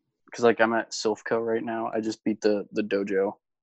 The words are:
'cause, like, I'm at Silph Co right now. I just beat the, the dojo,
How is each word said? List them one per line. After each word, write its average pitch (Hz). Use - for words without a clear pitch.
'cause, 120
like, 117
I'm 113
at 110
Silph -
Co 117
right 113
now. 113
I 113
just 110
beat 107
the, 104
the 107
dojo, 101